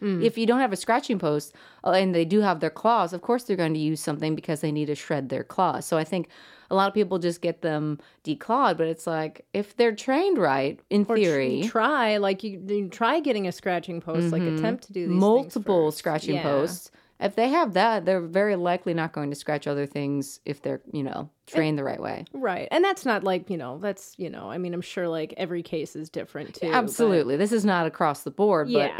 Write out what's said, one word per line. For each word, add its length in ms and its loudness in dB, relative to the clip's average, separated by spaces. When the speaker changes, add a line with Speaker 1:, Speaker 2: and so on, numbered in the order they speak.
Speaker 1:
Mm. 220 0
Speaker 2:
If 160 2
you 80 2
don't 140 4
have 120 0
a 40 -2
scratching 420 0
post, 360 -2
uh, 80 2
and 240 4
they 100 4
do 160 4
have 200 2
their 100 0
claws, 420 2
of 100 -8
course 220 0
they're 120 -2
going 180 0
to 60 -2
use 200 -2
something 360 -2
because 240 -4
they 100 -2
need 160 -2
to 80 -4
shred 340 -4
their 160 -4
claws. 420 0
So 100 0
I 80 2
think 240 -4
a 40 0
lot 140 4
of 60 -4
people 240 0
just 220 -2
get 220 -4
them 360 -2
declawed, 520 0
but 100 0
it's 200 -6
like, 380 -4
if 220 -6
they're 180 4
trained 440 0
right, 400 0
in 200 2
Speaker 1:
Or 80 2
tr-, 60 4
Speaker 2:
theory. 440 2
Speaker 1:
try, 520 2
like, 260 0
you, 220 -10
you 220 -2
try 320 0
getting 280 -2
a 40 -4
scratching 480 -4
post, 320 0
like, 100 0
Speaker 2:
Mm-hmm. 160 0
Speaker 1:
attempt 260 -2
to 80 -20
do 160 -2
these 100 2
Speaker 2:
Multiple 680 4
Speaker 1:
things 80 0
first. 40 -10
Speaker 2:
scratching 380 -2
Speaker 1:
Yeah. 60 -2
Speaker 2:
posts. 480 0
If 140 -2
they 140 2
have 260 2
that, 300 2
they're 160 2
very 360 0
likely 380 0
not 180 -2
going 180 -4
to 60 -6
scratch 300 -4
other 200 -2
things 580 -4
if 180 -8
they're, 180 -4
you 100 -4
know, 160 -4
Speaker 1:
And 100 -8
Speaker 2:
trained 320 0
the 60 -4
right 160 -6
way. 320 -8
Speaker 1:
Right. 380 -4
And 140 4
that's 200 -2
not, 200 0
like, 260 -2
you 60 -2
know, 220 -8
that's, 400 -8
you 120 -8
know, 200 -12
I 80 -8
mean, 140 -4
I'm 100 -6
sure, 260 -6
like, 280 -6
every 280 -6
case 320 -8
is 140 -10
different, 440 -12
too, 140 -6
but 80 2
Speaker 2:
Absolutely. 600 2
This 160 2
is 120 2
not 220 4
across 360 0
the 80 -6
board, 420 2
but 280 4